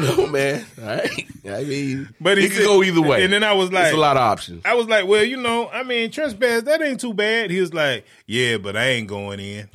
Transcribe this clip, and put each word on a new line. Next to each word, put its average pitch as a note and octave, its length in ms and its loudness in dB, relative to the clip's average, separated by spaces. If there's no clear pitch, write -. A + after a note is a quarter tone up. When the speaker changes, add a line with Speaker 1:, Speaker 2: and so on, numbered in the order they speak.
Speaker 1:
don't D#3+ 60 0
Speaker 2:
tra- - 100 0
Speaker 1:
know, F#4 120 2
man. C#3 440 -2
<laughs> B2 100 -20
I, A#2 440 -6
I G2+ 180 -8
mean, C#3 560 -6
Speaker 2:
But G3 180 2
he G3 60 4
Speaker 1:
it F#3 40 4
could F#3+ 100 -6
Speaker 2:
said, G#3 80 4
Speaker 1:
go G3+ 160 6
either F3 200 2
way. D3 220 4
Speaker 2:
and F#3 80 2
then G#3 120 2
I G#3+ 80 2
was F#3+ 200 2
like, F#3 160 4
Speaker 1:
It's D3+ 60 2
a D#3 40 0
lot D3 180 4
of C3 60 4
options. F#2+ 420 -2
Speaker 2:
I G3+ 80 2
was A#3+ 140 2
like, G#3+ 200 2
"Well, G#3+ 160 4
you B3 140 -2
know, A#3 320 -2
I A#3 140 -8
mean, A#3 280 -2
trespass, A#3 520 -2
that D4 180 0
ain't C#4+ 200 -2
too B3 120 -6
bad." G#3 380 0
He F3+ 100 0
was E3+ 140 -2
like, C#3+ 320 -2
"Yeah, A#2 300 0
but G2 180 -6
I A2+ 120 0
ain't A#2+ 200 -2
going G2+ 320 -8
in. G2+ 360 -12